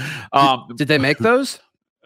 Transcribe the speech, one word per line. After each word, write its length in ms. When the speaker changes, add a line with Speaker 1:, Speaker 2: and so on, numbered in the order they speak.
Speaker 1:
Um, 380
Speaker 2:
Did, 80
did 100
they 100
make 200
those? 460
Speaker 1:
<laughs> 60